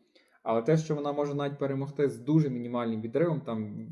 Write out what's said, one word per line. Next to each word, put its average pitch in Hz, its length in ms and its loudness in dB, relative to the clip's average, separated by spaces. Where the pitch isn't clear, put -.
Але 117 180 2
те, 156 160 4
що 156 180 0
вона 143 180 -2
може 143 200 0
навіть 143 260 -2
перемогти 139 500 0
з 117 100 -6
дуже 147 300 4
мінімальним 120 520 -2
відривом, 156 400 0
там 110 500 -6